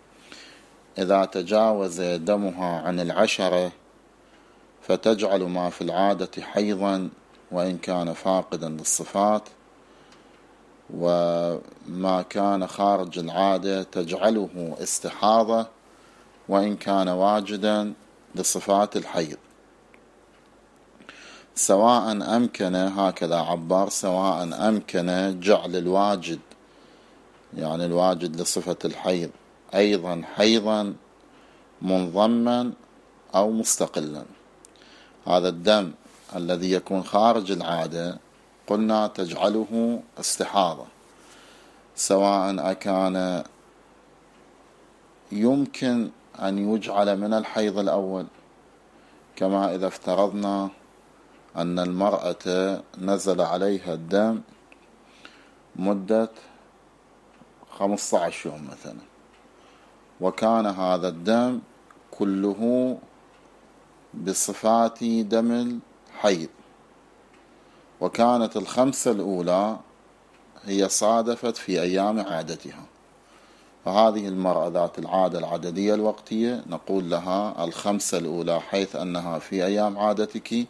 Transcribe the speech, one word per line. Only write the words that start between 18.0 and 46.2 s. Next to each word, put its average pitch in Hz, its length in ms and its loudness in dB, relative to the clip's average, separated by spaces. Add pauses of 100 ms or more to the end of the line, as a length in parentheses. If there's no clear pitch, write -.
لصفات 98 600 0
الحيض، 82 400 -4 (2250)
سواء 110 560 6
أمكن، 104 640 0
هكذا 92 600 2
عبر، 85 540 0
سواء 92 540 0 (240)
أمكن 92 720 0
جعل 90 360 2
الواجد، 90 640 0 (1160)
يعني 80 280 -4
الواجد 87 560 0
لصفة 87 440 -4
الحيض، 85 440 -2 (460)
أيضاً 92 460 2 (140)
حيضاً 107 580 2 (880)
منضماً 113 880 2 (640)
أو 104 160 4
مستقلاً. 82 720 -2 (1040)
هذا 90 220 4
الدم 90 420 2 (440)
الذي 90 360 -2
يكون 92 320 0
خارج 107 480 2
العادة 85 680 -4 (480)
قلنا 107 400 2
تجعله 107 920 -2 (180)
استحاضة، 82 680 0 (1120)
سواء 98 760 2
أكان 92 720 0 (1900)
يمكن 123 800 0 (300)